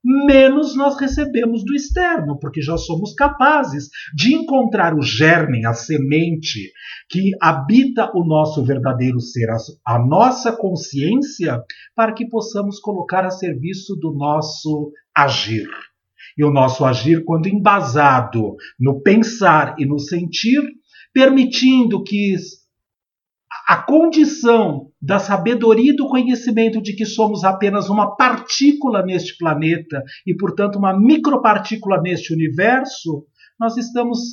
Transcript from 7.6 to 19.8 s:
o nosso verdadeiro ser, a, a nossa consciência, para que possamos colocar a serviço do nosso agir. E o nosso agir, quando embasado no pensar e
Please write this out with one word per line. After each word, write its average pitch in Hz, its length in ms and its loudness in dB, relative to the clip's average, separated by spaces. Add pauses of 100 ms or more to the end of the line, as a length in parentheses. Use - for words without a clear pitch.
o 175 100 2
nosso 151 400 2
verdadeiro 127 560 0
ser, 113 300 -4
a, 113 60 -2 (280)
a 117 140 0
nossa 226 540 2
consciência, 170 1080 -2 (320)
para 220 180 0
que 240 140 -8
possamos 202 540 -6
colocar 185 460 -4
a 185 40 -4
serviço 180 680 -8
do 156 160 -6
nosso 147 760 -4 (240)
agir. 113 540 -2 (720)
E 147 60 2
o 147 60 2
nosso 135 360 2
agir, 147 360 2
quando 165 260 -2
embasado 143 1080 2 (220)
no 139 240 0
pensar 180 760 2
e 143 60 -2